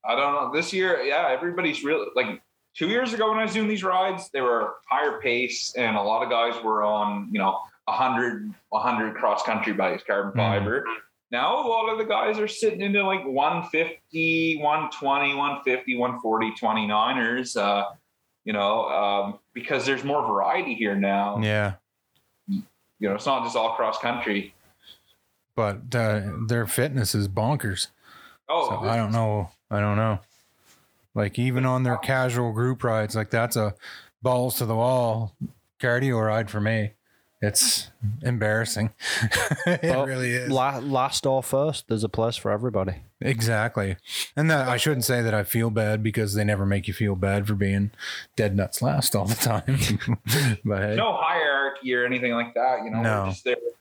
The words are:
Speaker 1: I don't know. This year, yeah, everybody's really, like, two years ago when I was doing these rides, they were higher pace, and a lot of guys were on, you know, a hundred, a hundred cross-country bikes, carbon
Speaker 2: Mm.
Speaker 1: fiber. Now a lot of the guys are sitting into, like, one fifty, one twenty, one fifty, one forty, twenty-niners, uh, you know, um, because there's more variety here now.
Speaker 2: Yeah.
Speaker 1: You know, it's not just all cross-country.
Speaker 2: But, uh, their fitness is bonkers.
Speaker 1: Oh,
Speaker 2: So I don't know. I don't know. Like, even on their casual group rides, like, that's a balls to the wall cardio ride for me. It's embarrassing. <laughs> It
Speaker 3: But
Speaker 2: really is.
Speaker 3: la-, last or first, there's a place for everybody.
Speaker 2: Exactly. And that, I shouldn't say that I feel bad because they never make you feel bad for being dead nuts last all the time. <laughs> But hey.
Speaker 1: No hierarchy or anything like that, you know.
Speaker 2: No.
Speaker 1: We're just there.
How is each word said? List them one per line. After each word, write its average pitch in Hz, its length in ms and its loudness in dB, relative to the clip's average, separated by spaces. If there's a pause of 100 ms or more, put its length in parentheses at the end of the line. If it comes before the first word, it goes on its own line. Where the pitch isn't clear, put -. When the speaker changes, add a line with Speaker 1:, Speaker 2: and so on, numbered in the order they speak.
Speaker 1:
I 117 100 2
don't 143 180 2
know. 131 200 -2
This 165 180 -2
year, 185 300 2
yeah, 143 300 2
everybody's 170 520 -2
really, 143 320 0
like, 120 260 -2 (340)
two 160 120 -2
years 233 260 0
ago 220 160 0
when 220 100 0
I 220 40 0
was 196 100 -2
doing 214 140 0
these 208 160 -2
rides, 185 460 0
they 135 120 -4
were 117 340 0 (140)
higher 147 300 0
pace, 120 560 -2
and 113 220 0
a 104 40 0
lot 110 220 2
of 107 60 -4
guys 117 340 0
were 107 200 2
on, 104 480 0
you 104 80 0
know, 95 180 2 (300)
a - 40 -2
hundred, 120 600 0 (180)
a 107 80 0
hundred 110 360 -2
cross-country 107 580 0
bikes, 92 320 0
carbon 101 280 -2
Speaker 2:
Mm. - 20 -4
Speaker 1:
fiber. 104 500 2 (460)
Now 165 340 0
a - 20 0
lot 226 220 2
of 220 80 -2
the 220 80 -2
guys 208 320 0
are 214 100 0
sitting 202 340 0
into, 202 220 2
like, 190 220 0
one 147 440 0
fifty, 165 920 0
one 151 300 2
twenty, 139 420 0
one 139 300 -2
fifty, 127 340 0
one 120 220 -2
forty, 110 400 0
twenty-niners, 113 1000 0
uh, 101 280 2 (600)
you 107 80 -4
know, 104 360 2
um, 101 500 0 (140)
because 123 320 -2
there's 135 180 0
more 143 240 2
variety 117 480 0
here 104 200 0
now. 101 460 2
Speaker 2:
Yeah. 104 320 2 (720)
Speaker 1:
You - 640 -6
know, 98 60 0
it's 107 100 -6
not 131 200 0
just 117 100 -4
all 113 180 2
cross-country. 110 800 -2 (1000)
Speaker 2:
But, 117 400 -2
uh, 110 260 2 (260)
their 117 200 0
fitness 131 480 0
is 101 120 2
bonkers. 110 600 -2 (600)
Speaker 1:
Oh, 156 200 0
Speaker 2:
So - 180 -2
I 113 80 2
don't 110 160 0
know. 107 380 0 (220)
I 104 80 0
don't 104 180 2
know. 110 220 2 (960)
Like, 104 240 -2
even 127 260 2
on 127 180 2
their 120 140 0
casual 123 560 0
group 123 300 -2
rides, 110 320 0
like, 110 160 -2
that's 117 240 2
a 107 180 0 (480)
balls 127 380 0
to 123 80 0
the 113 80 0
wall 117 580 0 (460)
cardio 123 460 2
ride 107 260 0
for 107 100 -2
me. 107 300 0 (500)
It's - 480 0 (320)
embarrassing. 110 680 0 (300)
<laughs> - 440 0
It 175 160 0
Speaker 3:
But 139 260 0
Speaker 2:
really 127 240 -2
is. 127 180 -2
Speaker 3:
la-, 131 300 0
last 135 460 0
or 131 180 2
first, 143 460 -2
there's 110 160 0
a 104 40 -2
place 113 280 0
for - 140 -2
everybody. 104 420 -2 (260)
Speaker 2:
Exactly. 113 800 0 (380)
And 151 140 2
that, 139 200 2
I 123 80 0
shouldn't 131 280 0
say 120 160 2
that 113 120 2
I 104 100 2
feel 117 260 0
bad 107 340 0
because 107 320 0
they 107 100 2
never 101 200 2
make 98 220 0
you 98 60 -4
feel 101 220 0
bad 98 320 0
for 107 80 0
being 101 360 0 (460)
dead 104 180 2
nuts 98 260 0
last 143 340 2
all 98 100 2
the 110 100 0
time. 117 420 0 (800)
<laughs> - 80 -10
But 101 180 0
hey. 104 120 0
Speaker 1:
No 117 240 2
hierarchy 139 760 0
or 123 120 2
anything 123 260 0
like 117 220 -2
that, 123 320 2
you 110 60 -6
know. 113 100 -2
Speaker 2:
No. 110 220 2
Speaker 1:
We're 95 80 0
just - 120 -8
there. 123 120 2 (260)